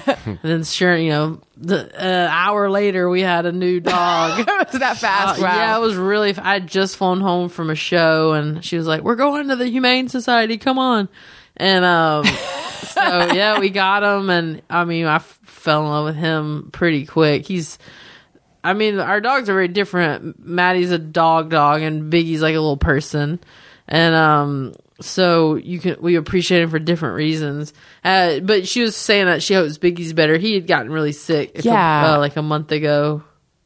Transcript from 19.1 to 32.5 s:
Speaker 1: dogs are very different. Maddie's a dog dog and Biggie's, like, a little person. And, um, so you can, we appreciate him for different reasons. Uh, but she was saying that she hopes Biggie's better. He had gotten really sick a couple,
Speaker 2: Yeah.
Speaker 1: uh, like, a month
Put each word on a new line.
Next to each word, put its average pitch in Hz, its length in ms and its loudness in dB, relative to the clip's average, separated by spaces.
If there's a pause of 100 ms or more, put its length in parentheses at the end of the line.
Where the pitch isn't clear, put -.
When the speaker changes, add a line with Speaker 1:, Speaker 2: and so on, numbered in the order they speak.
Speaker 1:
dogs 247 280 -2
are 196 40 0
very 190 140 2
different. 175 720 -2
Maddie's 180 520 0
a 175 80 2
dog 160 500 0
dog 151 320 2
and 156 300 -4
Biggie's, 165 300 0
like, 160 140 2
a 160 40 0
little 151 180 0
person. 151 640 -2 (480)
And, 165 280 2
um, 143 580 2 (280)
so 165 540 2
you 175 240 -6
can, 175 200 -2
we 175 160 2
appreciate 175 460 2
him 165 80 0
for 160 100 -2
different 160 360 -2
reasons. 151 580 -4 (300)
Uh, 180 360 2
but 190 280 0
she 240 140 -2
was 226 140 0
saying 202 300 2
that 165 180 2
she 202 120 0
hopes 151 240 2
Biggie's 170 340 -2
better. 160 240 4
He 214 160 0
had 180 140 -2
gotten 143 240 0
really 151 200 -2
sick 147 380 -2
a - 80 -20
couple, 226 140 0
Speaker 2:
Yeah. 160 440 4
Speaker 1:
uh, 147 40 2
like, 143 180 -2
a 156 60 -2
month 151 280 -4